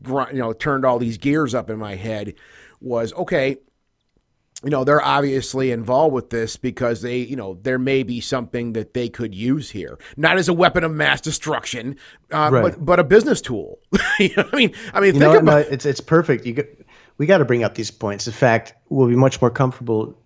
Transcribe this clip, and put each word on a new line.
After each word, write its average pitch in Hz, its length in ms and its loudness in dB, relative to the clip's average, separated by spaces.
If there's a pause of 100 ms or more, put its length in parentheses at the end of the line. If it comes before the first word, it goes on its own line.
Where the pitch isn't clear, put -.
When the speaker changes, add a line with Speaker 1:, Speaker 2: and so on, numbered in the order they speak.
Speaker 1:
gr-, 131 280 -4
you 135 80 -6
know, 113 140 -4
turned 135 320 -2
all 123 140 4
these 117 180 -4
gears 143 380 0
up 110 160 -4
in 110 80 -8
my 104 160 -10
head 104 400 -8 (440)
was, 117 340 -4
okay, 139 440 -2 (1080)
you 143 60 -6
know, 131 160 0
they're 143 180 4
obviously 135 680 0
involved 127 420 0
with 123 160 -4
this 113 260 -4
because 120 460 -4
they, 123 160 -6
you 123 180 -6
know, 98 280 -10
there 127 160 -2
may 135 220 0
be 120 200 -6
something 120 520 -6
that 110 200 -6
they 120 160 -4
could 107 260 -8
use 127 360 -2
here, 78 260 -12 (180)
not 160 220 2
as 165 100 0
a 180 60 2
weapon 170 320 2
of 156 80 -4
mass 143 260 0
destruction, 139 800 -6 (340)
uh, 151 180 0
Speaker 2:
Right. 127 120 4
Speaker 1:
but, 165 240 -2
but 180 140 4
a 170 40 4
business 220 380 4
tool. 101 380 -10 (120)
<laughs> - 280 0
You 190 180 2
know 202 60 2
what - 100 -6
I 294 40 0
mean? 262 140 4 (220)
I 196 80 -2
mean, 196 60 6
Speaker 2:
You 185 60 6
Speaker 1:
think 143 100 2
Speaker 2:
know 151 80 8
what? - 100 8
Speaker 1:
about 147 260 6
Speaker 2:
No, 139 60 -6
it's, 135 120 -6
it's 139 140 -2
perfect. 156 460 0
You 117 80 -6
go, 143 100 -4 (540)
we 147 80 -2
gotta 175 200 4
bring 120 200 2
up 98 100 -4
these 110 160 -6
points. 101 340 -6
In 120 80 -6
fact, 113 400 2 (160)
we'll 131 200 2
be 120 80 2
much 131 240 4
more 120 100 4
comfortable 120 640 -2 (100)